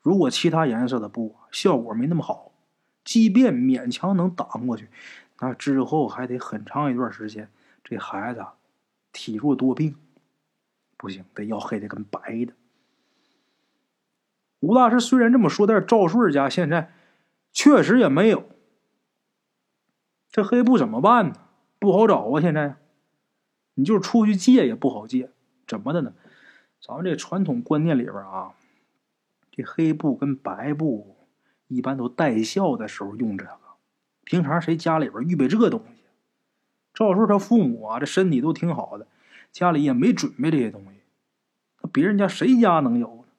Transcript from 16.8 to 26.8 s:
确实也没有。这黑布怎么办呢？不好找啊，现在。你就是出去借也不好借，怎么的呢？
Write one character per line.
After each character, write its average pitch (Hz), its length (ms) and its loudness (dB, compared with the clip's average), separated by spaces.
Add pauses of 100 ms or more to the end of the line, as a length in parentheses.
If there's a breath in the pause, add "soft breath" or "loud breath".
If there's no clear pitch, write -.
确 277 280 6
实 190 200 6
也 185 80 6
没 175 220 4
有。 - 200 0 (1800)
这 208 160 0
黑 240 180 2
布 240 140 6
怎 135 100 4
么 110 140 -4
办 208 280 4
呢？ - 60 -8 (440)
不 190 180 2
好 220 100 6
找 175 120 4
啊， 120 240 -2
现 165 100 2
在。 147 240 -4 (1000)
你 131 100 0
就 208 100 2
是 190 60 2
出 220 260 0
去 214 100 2
借 226 300 4
也 113 80 -2
不 127 160 -2
好 107 160 -12
借， 127 240 -4 (360)
怎 107 140 -10
么 139 140 -6
的 170 80 -2
呢？ 107 100 -8 (680 soft breath)